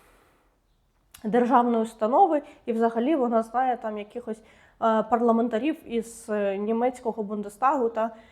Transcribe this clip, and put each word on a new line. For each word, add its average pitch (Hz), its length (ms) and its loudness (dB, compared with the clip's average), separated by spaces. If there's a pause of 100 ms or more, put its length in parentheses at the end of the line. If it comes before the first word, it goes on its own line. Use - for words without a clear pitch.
(1200)
державної 240 600 2
установи, 269 580 2 (240)
і 233 80 -4
взагалі 233 420 0
вона 233 280 0
знає 240 340 -2
там 214 200 -8
якихось, 214 420 -12
е, - 40 -20 (600)
парламентарів 233 920 0
із, 226 360 -6
е, 202 280 -2
німецького 226 680 -2
Бундестагу 226 680 -2
та, 226 260 -4 (160)